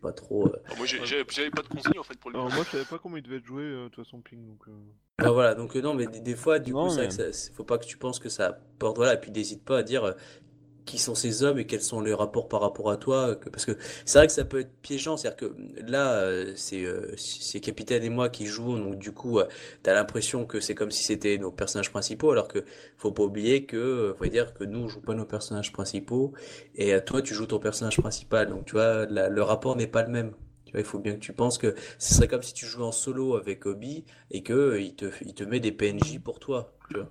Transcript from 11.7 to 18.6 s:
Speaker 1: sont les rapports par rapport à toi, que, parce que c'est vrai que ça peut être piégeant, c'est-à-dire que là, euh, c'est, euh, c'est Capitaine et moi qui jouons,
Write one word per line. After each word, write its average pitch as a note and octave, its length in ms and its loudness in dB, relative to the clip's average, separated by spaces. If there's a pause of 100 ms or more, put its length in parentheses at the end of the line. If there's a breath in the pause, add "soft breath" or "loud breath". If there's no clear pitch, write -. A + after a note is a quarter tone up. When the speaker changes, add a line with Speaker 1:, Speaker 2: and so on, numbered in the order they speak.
Speaker 1:
sont - 180 -2
les G#2+ 140 2
rapports G#2 340 0
par G#2+ 140 0
rapport G2+ 300 0
à G#2 60 0
toi, C3 380 2
que, - 140 -12
parce - 160 -6
que A2 100 0 (300 loud breath)
c'est - 140 10
vrai D#3 80 12
que D3+ 60 0
ça C3+ 120 2
peut C3+ 140 -2
être B2+ 120 -6 (120)
piégeant, C#3+ 340 -4
c'est-à-dire - 180 -4
que - 200 -6 (260)
là, B2 380 2
euh, F#2+ 360 0
c'est, F#2 300 -6
euh, F#2 320 -4
c'est - 420 -6
Capitaine A2+ 440 -2
et A#2 60 -2
moi A#2+ 200 0
qui G#2 160 -6
jouons, A#2 320 -4